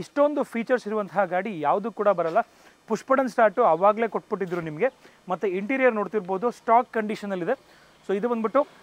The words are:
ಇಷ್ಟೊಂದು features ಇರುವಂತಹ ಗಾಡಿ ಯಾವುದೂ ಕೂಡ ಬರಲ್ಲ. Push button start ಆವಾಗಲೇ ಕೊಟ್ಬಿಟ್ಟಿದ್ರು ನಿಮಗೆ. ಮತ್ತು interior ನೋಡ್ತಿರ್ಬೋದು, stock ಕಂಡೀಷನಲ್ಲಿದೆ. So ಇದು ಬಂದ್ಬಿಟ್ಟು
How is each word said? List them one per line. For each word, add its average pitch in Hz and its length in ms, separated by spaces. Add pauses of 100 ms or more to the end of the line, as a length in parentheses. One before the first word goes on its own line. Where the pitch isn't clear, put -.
ಇಷ್ಟೊಂದು 294 400
features 233 440
ಇರುವಂತಹ 202 380
ಗಾಡಿ 185 360
ಯಾವುದೂ 190 300
ಕೂಡ 208 180
ಬರಲ್ಲ. 170 320 (480)
Push 214 220
button 262 180
start 220 340
ಆವಾಗಲೇ 208 460
ಕೊಟ್ಬಿಟ್ಟಿದ್ರು 185 520
ನಿಮಗೆ. 160 280 (400)
ಮತ್ತು 180 180
interior 220 480
ನೋಡ್ತಿರ್ಬೋದು, 190 560
stock 240 420
ಕಂಡೀಷನಲ್ಲಿದೆ. 208 600 (520)
So 196 100
ಇದು 208 120
ಬಂದ್ಬಿಟ್ಟು 240 380 (160)